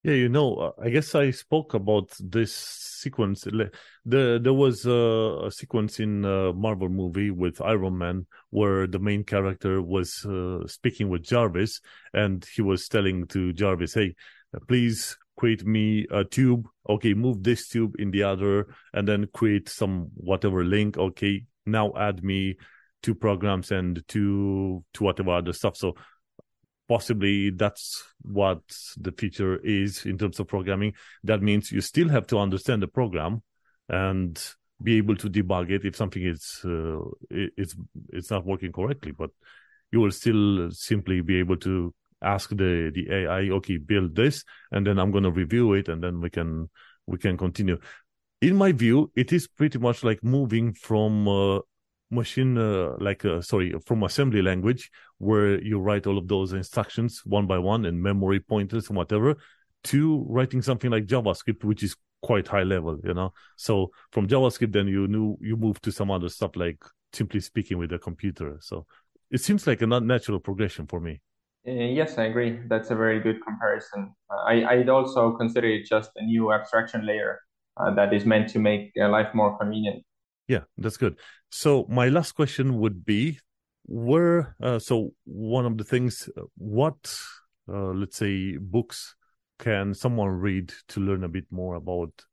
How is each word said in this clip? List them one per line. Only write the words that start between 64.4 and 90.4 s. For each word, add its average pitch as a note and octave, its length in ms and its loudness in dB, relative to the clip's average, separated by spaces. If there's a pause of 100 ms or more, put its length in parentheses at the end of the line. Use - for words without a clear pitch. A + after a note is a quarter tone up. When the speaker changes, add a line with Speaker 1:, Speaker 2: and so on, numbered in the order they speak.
Speaker 1:
then G2+ 160 2
you G2 200 0
knew, G#2+ 340 0
you A2 160 -4
move G#2+ 240 0
to G#2 100 -4
some G2 200 -2
other F2 180 -2
stuff, - 260 -6
like F2 280 -4 (300)
simply G#2 260 -2
speaking F#2+ 380 -4
with E2+ 120 -4
the F2 100 -6
computer. E2 600 -8
So - 240 -12 (440)
it C3 120 -2
seems G3+ 260 0
like A#2+ 140 2
a A2+ 60 2
not A#2+ 160 2
natural A2+ 360 0
progression F#2+ 480 -4
for F2 120 -8
me. E2 220 -10 (460)
Speaker 2:
Uh, B2 40 -8
yes, B2+ 460 -2
I A2+ 80 0
agree. A#2 420 -2
That's A2 240 -2
a A2+ 40 0
very A2 240 2
good A2 240 -2
comparison. G#2+ 720 -4 (140)
Uh, G2+ 140 -6
I, A#2 280 4
I'd B2 180 4
also B2+ 460 4
consider A#2 320 0
it G#2+ 180 0
just A2 300 0
a G#2+ 80 -8
new A2+ 300 2
abstraction A2+ 520 0
layer, G#2+ 340 -2 (360)
uh, G2 200 0
that G2+ 180 4
is G#2 120 2
meant G#2+ 240 4
to A2+ 100 0
make, G#2 400 2
uh, G#2 100 4
life G#2+ 240 2
more G#2 240 2
convenient. G#2+ 460 -4 (440)
Speaker 1:
Yeah, B2 140 0 (160)
that's A2 200 -6
good. G#2+ 200 0 (340)
So C#3 380 2
my B2 200 4
last D#3+ 240 2
question C3+ 460 0
would G2+ 260 0
be, B2 340 0 (460)
where, D#3 760 2
uh, A#2+ 180 0
so G#2+ 320 0 (140)
one A2 400 -2
of A2+ 120 -2
the G#2+ 60 -6
things, B2 540 -2
uh, - 40 -12 (160)
what, A#2 560 -2 (580)
uh, G2 200 -4
let's F#2+ 260 -4
say, F#2+ 400 -2
books G2 580 -4 (440)
can G2+ 340 0
someone A2 360 0
read F#2 420 -2 (160)